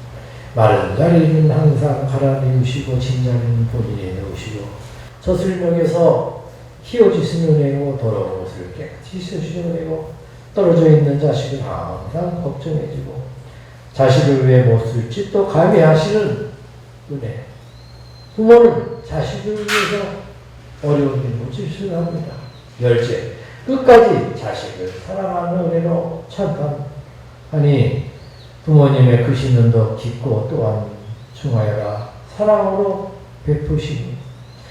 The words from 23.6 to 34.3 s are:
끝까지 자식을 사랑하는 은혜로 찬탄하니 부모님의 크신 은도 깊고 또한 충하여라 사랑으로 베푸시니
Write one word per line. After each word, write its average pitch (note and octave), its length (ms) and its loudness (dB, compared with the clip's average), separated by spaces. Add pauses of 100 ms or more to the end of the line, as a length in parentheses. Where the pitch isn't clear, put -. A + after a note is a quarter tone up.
끝까지 B3 720 6
자식을 - 520 -10 (140)
사랑하는 F3 600 -4
은혜로 E3+ 640 -2
찬탄하니 - 1800 -2 (560)
부모님의 C3+ 640 6
크신 B2 320 2
은도 A2+ 380 2
깊고 - 540 -4
또한 G#2+ 360 -2 (480)
충하여라 G#2+ 760 -4 (260)
사랑으로 G3+ 760 0 (340)
베푸시니 D3 720 -4 (540)